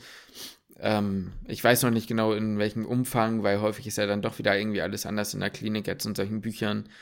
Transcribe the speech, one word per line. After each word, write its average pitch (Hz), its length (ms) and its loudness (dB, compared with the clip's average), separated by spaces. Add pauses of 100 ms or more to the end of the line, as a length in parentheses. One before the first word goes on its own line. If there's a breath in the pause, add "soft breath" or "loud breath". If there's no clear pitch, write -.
(800 loud breath)
Ähm, 101 540 0 (140)
ich - 160 -4
weiß 123 200 6
noch 123 80 4
nicht 113 160 0
genau, 110 260 2
in 107 240 0
welchem 107 280 0
Umfang, 113 580 2
weil 101 180 4
häufig 107 260 0
ist 104 100 -6
ja 107 80 2
dann 101 160 2
doch 110 180 -4
wieder 101 180 4
irgendwie 104 240 0
alles 98 240 -4
anders 104 280 -4
in 98 80 -6
der 98 80 0
Klinik 107 380 -4
jetzt 92 180 -4
in 107 100 -4
solchen 101 260 -4
Büchern. 107 480 -4 (120 loud breath)